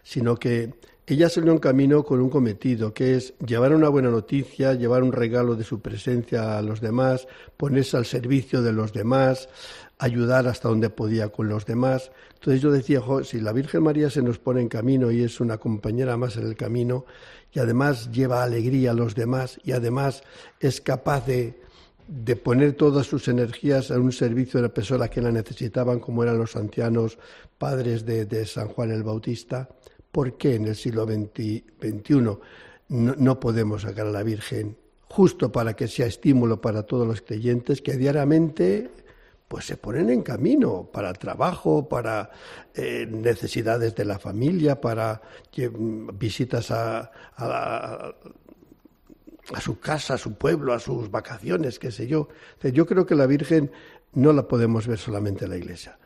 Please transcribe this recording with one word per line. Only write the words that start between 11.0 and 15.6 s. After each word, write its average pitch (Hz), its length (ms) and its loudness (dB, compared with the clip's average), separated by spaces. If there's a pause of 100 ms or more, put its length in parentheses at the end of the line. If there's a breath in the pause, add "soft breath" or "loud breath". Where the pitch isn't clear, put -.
con 107 200 -4
los 107 160 -4
demás. 127 460 0 (240 loud breath)
Entonces 135 260 2
yo 147 120 4
decía, 139 280 2
Jo, 135 220 -2
si 123 160 -6
la 107 140 -2
Virgen 151 320 0
María 151 260 2
se 143 100 -2
nos 120 200 0
pone 127 220 0
en 120 60 0
camino 120 440 2
y 120 100 2
es 117 160 -2
una 113 200 -2
compañera 117 580 -2